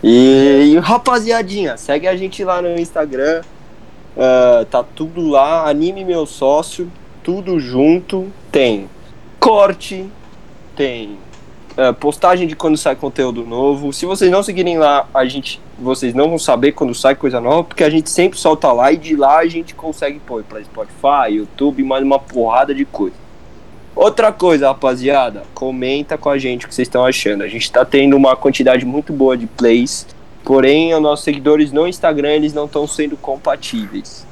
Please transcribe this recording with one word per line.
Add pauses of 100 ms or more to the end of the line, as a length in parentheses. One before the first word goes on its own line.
E,
e,
rapaziadinha,
segue
a
gente
lá
no (100)
Instagram, (760)
ah,
tá
tudo
lá,
Anime
Meu
Sócio, (340)
tudo
junto, (240)
tem (520)
corte, (680)
tem, (580)
ah,
postagem
de
quando
sai
conteúdo
novo.
Se
vocês
não
seguirem
lá,
a
gente, (200)
vocês
não
vão
saber
quando
sai
coisa
nova,
porque
a
gente
sempre
solta
lá
e
de
lá
a
gente
consegue
pôr
pra
Spotify,
YouTube,
mais
uma
porrada
de
coisa. (800)
Outra
coisa,
rapaziada, (140)
comenta
com
a
gente
o
que
vocês
estão
achando.
A
gente
tá
tendo
uma
quantidade
muito
boa
de
plays, (400)
porém,
os
nossos
seguidores
no
Instagram,
eles
não
tão
sendo
compatíveis.